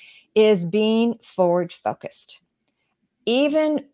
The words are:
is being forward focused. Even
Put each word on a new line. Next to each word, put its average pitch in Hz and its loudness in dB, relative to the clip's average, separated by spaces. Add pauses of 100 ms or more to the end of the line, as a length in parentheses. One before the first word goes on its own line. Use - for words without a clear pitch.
(360)
is 214 4
being 220 0
forward 175 -2
focused. - -10 (840)
Even 294 0